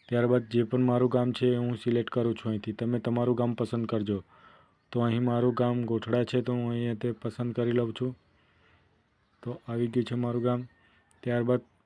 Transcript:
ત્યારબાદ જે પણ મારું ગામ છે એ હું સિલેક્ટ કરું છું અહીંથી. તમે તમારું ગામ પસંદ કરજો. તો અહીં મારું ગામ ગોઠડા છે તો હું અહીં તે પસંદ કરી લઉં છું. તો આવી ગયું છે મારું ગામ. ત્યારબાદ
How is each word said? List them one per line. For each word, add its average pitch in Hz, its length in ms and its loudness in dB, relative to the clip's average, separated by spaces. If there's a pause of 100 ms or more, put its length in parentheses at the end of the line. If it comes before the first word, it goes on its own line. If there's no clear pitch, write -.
ત્યારબાદ 120 340 4
જે 117 200 2
પણ 127 180 0
મારું 123 280 4
ગામ 123 220 2
છે 123 160 0
એ 123 80 4
હું 120 200 -2
સિલેક્ટ 117 340 0
કરું 117 260 0
છું 113 140 -6
અહીંથી. 107 240 -4
તમે 120 260 -2
તમારું 120 360 0
ગામ 120 180 0
પસંદ 117 320 -2
કરજો. 104 380 -2 (680)
તો 120 80 -2
અહીં 117 240 2
મારું 120 300 2
ગામ 123 300 0
ગોઠડા 113 400 0
છે 123 180 0
તો 123 120 -2
હું 120 180 -2
અહીં 120 240 -2
તે 120 160 -4
પસંદ 120 420 -6
કરી 120 180 0
લઉં 117 220 0
છું. 127 240 -6 (1300)
તો 120 240 -10
આવી 117 200 -2
ગયું 117 180 0
છે 120 100 -6
મારું 120 280 -2
ગામ. 123 240 0 (560)
ત્યારબાદ 120 380 2 (240)